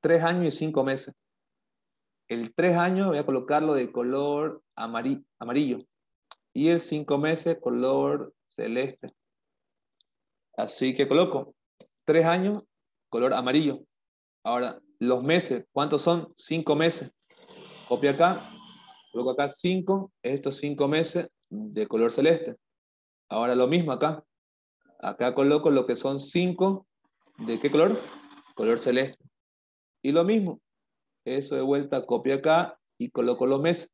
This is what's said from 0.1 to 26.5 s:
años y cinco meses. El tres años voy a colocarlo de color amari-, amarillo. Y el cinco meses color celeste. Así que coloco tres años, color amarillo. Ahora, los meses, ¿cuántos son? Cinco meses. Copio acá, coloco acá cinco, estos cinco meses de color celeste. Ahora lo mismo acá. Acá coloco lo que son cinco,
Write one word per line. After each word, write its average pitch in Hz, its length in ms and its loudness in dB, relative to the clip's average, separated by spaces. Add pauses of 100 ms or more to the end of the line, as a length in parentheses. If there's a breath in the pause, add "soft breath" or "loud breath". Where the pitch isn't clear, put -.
años 170 320 0
y - 20 -12
cinco 156 280 0
meses. 135 300 -4 (1120)
El 117 260 -6
tres 175 220 4
años 185 320 2
voy 151 100 0
a 151 80 -2
colocarlo 147 480 2
de 123 160 0
color 143 720 -2 (140)
amari-, 117 480 -4 (140)
amarillo. 123 400 0 (760)
Y 147 140 2
el 170 120 4
cinco 151 380 -2
meses 160 420 0
color 139 720 0 (160)
celeste. 127 640 -6 (1400)
Así 127 380 -4
que 135 140 0
coloco 147 460 0 (500)
tres 160 200 4
años, 185 380 0 (480)
color 117 240 0
amarillo. 135 460 0 (640)
Ahora, 120 340 -4 (200)
los 123 240 0
meses, 151 500 0
¿cuántos 143 300 0
son? 170 340 0
Cinco 156 400 -2
meses. 160 340 0 (760)
Copio 135 220 2
acá, 170 320 2 (720)
coloco 127 180 -2
acá 139 180 0
cinco, 185 640 -2 (120)
estos 139 340 -4
cinco 143 320 -2
meses 160 420 0 (180)
de 107 380 -6
color 117 240 2
celeste. 160 460 2 (720)
Ahora 117 260 0
lo 127 140 4
mismo 160 240 2
acá. 156 320 -2 (760)
Acá 120 340 -2
coloco 147 380 4
lo 131 160 4
que 120 80 0
son 139 240 -4
cinco, 180 680 -2 (500)